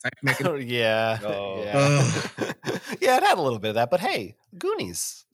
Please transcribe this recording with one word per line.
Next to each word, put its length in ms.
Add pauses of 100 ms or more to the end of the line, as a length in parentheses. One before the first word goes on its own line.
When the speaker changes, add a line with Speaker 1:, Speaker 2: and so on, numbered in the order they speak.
Speaker 1:
type 200
mechanism. 320
Speaker 2:
<laughs> 20
Oh, 20
yeah. 680
Speaker 3:
Oh. 380
Speaker 2:
Yeah. 120
Speaker 1:
Ugh. 840
Speaker 2:
<laughs> 420
Yeah, 180
it 40
had 160
a 40
little 180
bit 100
of 60
that, 140
but 100
hey, 340 (240)
Goonies. 760